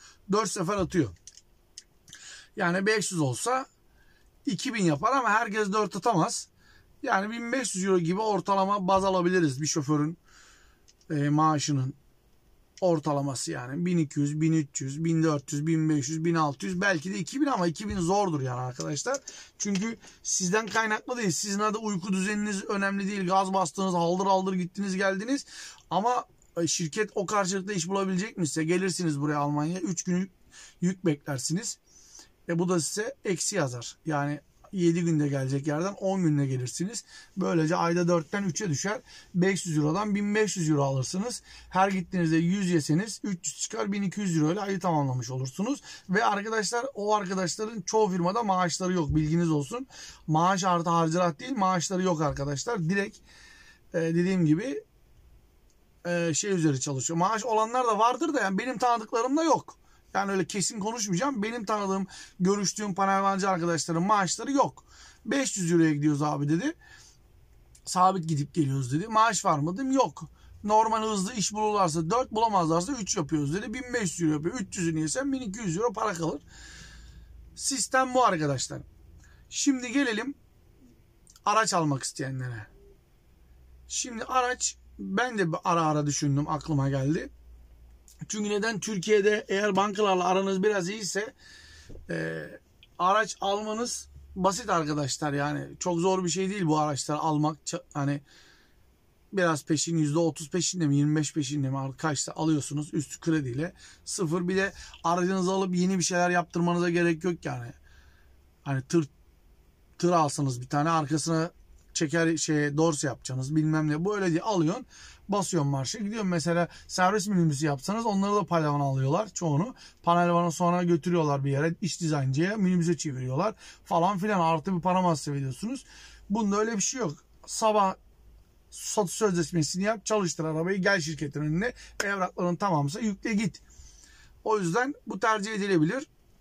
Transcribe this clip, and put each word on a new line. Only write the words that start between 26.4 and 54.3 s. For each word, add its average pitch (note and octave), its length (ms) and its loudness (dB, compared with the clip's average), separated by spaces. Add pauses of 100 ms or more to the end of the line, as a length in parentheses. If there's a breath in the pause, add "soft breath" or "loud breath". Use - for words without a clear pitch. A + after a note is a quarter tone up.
e, E3+ 100 0
şirket G3 480 -2
o G3+ 100 -2
karşılıkta G3 480 -2
iş E3+ 140 -4
bulabilecek G3 500 -2
mi E3+ 100 0
size? D#3+ 160 -2
Gelirsiniz F3 560 0
buraya D3 180 0
Almanya. D3 420 0
Üç - 240 -4
gün F3+ 140 0
yük, F#3+ 140 -4 (500 loud breath)
yük F#3 240 -2
beklersiniz. D#3 760 -4 (680 loud breath)
E, E3+ 100 0
bu F3+ 100 0
da F3+ 100 2
size G#3 360 -6 (100)
eksi G3+ 300 -2
yazar. B2 500 -4
Yani D3 340 -2 (320)
yedi F3 320 2
günde D#3 240 2
gelecek C#3 400 -2
yerden E3 260 -2
on F#3+ 300 -2
günde D3 220 2
gelirsiniz. C3+ 580 -6 (340 loud breath)
Böylece F3+ 380 2
ayda E3+ 320 2
dörtten F3 360 0
üçe F#3+ 260 -4
düşer. G3 320 -2 (340 loud breath)
Beş F#3 300 2
yüz D#3 120 -2
eurodan F#3 380 0
bin G#3 200 0
beş G#3+ 220 2
yüz D#3+ 120 -2
euro C#3+ 140 4
alırsınız. C#3 580 -2 (280 loud breath)
Her F#3+ 200 4
gittiğinizde F3 460 0
yüz F3 340 2
yeseniz E3+ 540 0
üç G3 240 -6
yüz - 100 -8
çıkar, G#3+ 340 -4
bin G3+ 100 -2
iki F#3+ 200 -4
yüz F3 160 0
euro D#3 160 4
ile G#3 80 -2
ayı G3 180 -2
tamamlamış C#3 520 0
olursunuz. D#3 500 -4 (280 loud breath)
Ve G#3 160 4
arkadaşlar A3 680 0
o G#3 220 0
arkadaşların G3 640 -2
çoğu G#3+ 280 2
firmada F#3 340 0
maaşları F#3 500 0
yok. D3+ 220 0
Bilginiz D#3+ 360 2
olsun. D#3 360 -2 (400 loud breath)
Maaş F3 360 4
artı F3 260 2
harcarat E3+ 500 2
değil, C4 180 -6
maaşları F#3 460 0
yok F3 180 2
arkadaşlar. D3 680 -2
Direkt, G3+ 280 -2 (760 loud breath)
e, F3 60 0
dediğim F3 460 2